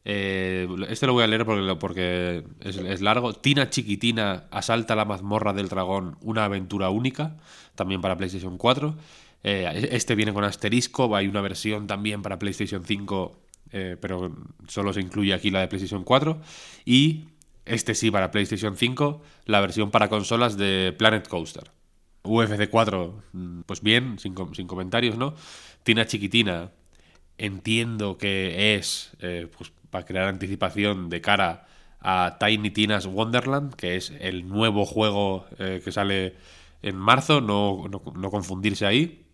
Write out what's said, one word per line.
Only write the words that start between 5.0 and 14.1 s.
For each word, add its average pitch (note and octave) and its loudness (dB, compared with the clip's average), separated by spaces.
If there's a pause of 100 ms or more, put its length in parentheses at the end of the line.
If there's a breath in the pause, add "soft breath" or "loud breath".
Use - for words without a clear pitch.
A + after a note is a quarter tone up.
mazmorra G2+ -2
del G2 -2
dragón, F#2 -2
una A2 -2
aventura G2 -2
única, C3 -2 (380 loud breath)
también F#2 -4
para F#2 0
PlayStation F2+ -6
cuatro. C#3+ 0 (480 loud breath)
Eh, F#2+ 0
este A#2+ 0
viene G#2 2
con G2+ 0
asterisco, A2 0
hay G2 2
una G2+ -2
versión G2+ -4
también G#2 -4
para F#2+ -6
PlayStation G2 -4
cinco, G2 -4 (320)
eh, F#2 -6
pero F2+ -6 (320)